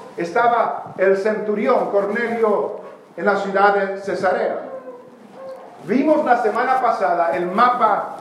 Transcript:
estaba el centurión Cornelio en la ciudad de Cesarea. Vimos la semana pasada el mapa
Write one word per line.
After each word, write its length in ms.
estaba 800
el 200
centurión 760
Cornelio 880
en 100
la 120
ciudad 380
de 260
Cesarea. 580
Vimos 400
la 160
semana 400
pasada 540
el 120
mapa 720